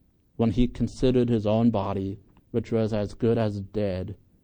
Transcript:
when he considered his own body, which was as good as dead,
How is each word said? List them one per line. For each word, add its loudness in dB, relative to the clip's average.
when 2
he 4
considered 0
his 0
own 4
body, -2
which -4
was 0
as -2
good 0
as 0
dead, -4